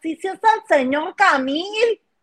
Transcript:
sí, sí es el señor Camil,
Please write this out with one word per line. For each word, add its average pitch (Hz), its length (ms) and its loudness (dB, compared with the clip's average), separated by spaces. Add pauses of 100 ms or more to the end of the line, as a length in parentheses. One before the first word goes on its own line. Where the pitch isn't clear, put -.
sí, 320 180 -8
sí 381 80 -6
es 381 60 -8
el 427 340 0
señor 294 480 0
Camil, 381 840 0 (220)